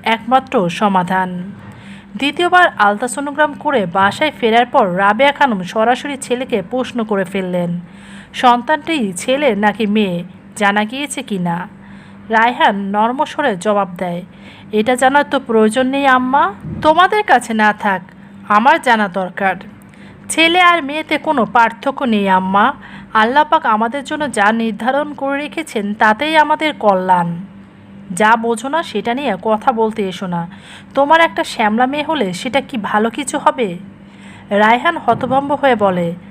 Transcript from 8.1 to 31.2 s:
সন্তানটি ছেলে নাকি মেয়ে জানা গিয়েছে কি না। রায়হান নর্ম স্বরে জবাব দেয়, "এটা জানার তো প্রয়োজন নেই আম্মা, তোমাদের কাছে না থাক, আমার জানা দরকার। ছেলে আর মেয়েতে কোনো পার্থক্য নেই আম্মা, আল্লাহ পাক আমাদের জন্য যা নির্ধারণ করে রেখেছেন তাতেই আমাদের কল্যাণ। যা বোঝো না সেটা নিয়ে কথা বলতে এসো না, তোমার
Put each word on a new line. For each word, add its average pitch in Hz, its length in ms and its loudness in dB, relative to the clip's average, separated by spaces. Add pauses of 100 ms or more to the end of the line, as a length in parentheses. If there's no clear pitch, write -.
সন্তানটি 254 800 0
ছেলে 254 420 0
নাকি 208 320 0
মেয়ে 196 360 0 (320)
জানা 208 280 0
গিয়েছে 269 400 -8
কি 196 160 -6
না। 175 280 -4 (600)
রায়হান 240 460 4
নর্ম 214 500 -2
স্বরে 269 320 -2
জবাব 202 400 0
দেয়, 180 240 -6 (500)
"এটা 214 240 2
জানার 269 360 4
তো 277 80 0
প্রয়োজন 226 480 2
নেই 277 200 0
আম্মা, 262 460 2 (280)
তোমাদের 370 420 4
কাছে 240 300 2
না 214 200 4
থাক, 196 280 -2 (460)
আমার 262 340 4
জানা 220 260 2
দরকার। 185 480 -2 (720)
ছেলে 330 320 2
আর 349 220 4
মেয়েতে 302 340 -4
কোনো 294 280 0
পার্থক্য 233 580 0
নেই 208 260 0
আম্মা, 190 440 2 (400)
আল্লাহ 240 360 4
পাক 320 160 0
আমাদের 233 380 0
জন্য 302 280 -4
যা 208 200 2
নির্ধারণ 226 640 -2
করে 269 240 -4
রেখেছেন 285 560 -6
তাতেই 226 440 2
আমাদের 302 360 2
কল্যাণ। 185 600 2 (760)
যা 214 240 4
বোঝো 233 340 -4
না 320 140 -2
সেটা 233 300 -4
নিয়ে 254 280 -2
কথা 220 300 0
বলতে 220 380 -2
এসো 185 180 -8
না, 170 200 -6 (460)
তোমার 302 280 4